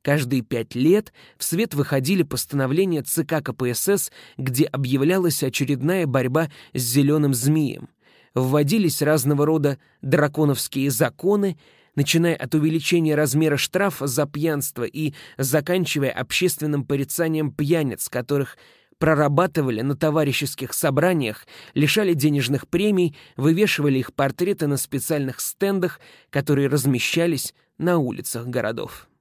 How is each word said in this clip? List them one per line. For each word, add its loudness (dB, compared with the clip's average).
Каждые 0
пять -6
лет 2
в -8
свет -2
выходили 0
постановления -2
Ц -2
К -2
К -8
П -2
С -4
С, 0
где 0
объявлялась 0
очередная -2
борьба 0
с -4
зеленым 2
змеем. 0
Вводились 2
разного 2
рода 2
драконовские 0
законы, 0
начиная 2
от -6
увеличения 2
размера 2
штрафа -2
за -2
пьянство -4
и -4
заканчивая 0
общественным -2
порицанием -2
пьяниц, -2
которых -4
прорабатывали 2
на -2
товарищеских -2
собраниях, 0
лишали 2
денежных 0
премий, 2
вывешивали 2
их -6
портреты -2
на 0
специальных -4
стендах, -2
которые 0
размещались 0
на 2
улицах -4
городов. -6